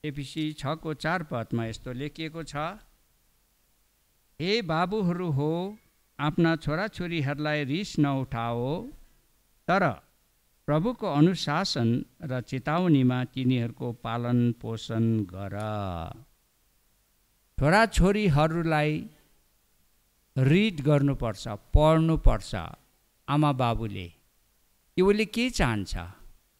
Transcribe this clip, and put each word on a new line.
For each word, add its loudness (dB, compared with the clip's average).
एफिसी -6
छको -6
चार -2
पदमा -4
यस्तो -10
लेखिएको -10
छ, -12
"हे 0
बाबुहरू 0
हो, -2
आफ्ना 2
छोराछोरीहरूलाई -4
रिस -4
नउठाओ, -2
तर 2
प्रभुको 0
अनुशासन 2
र -6
चेतावनीमा 2
तिनीहरूको -2
पालन 0
पोषण -2
गर।" -8
छोराछोरीहरूलाई 2
रिड 4
गर्नुपर्छ, 0
पढ्नुपर्छ 4
आमा 2
बाबुले। -2
कि 4
उसले 4
के -2
चाहन्छ, -2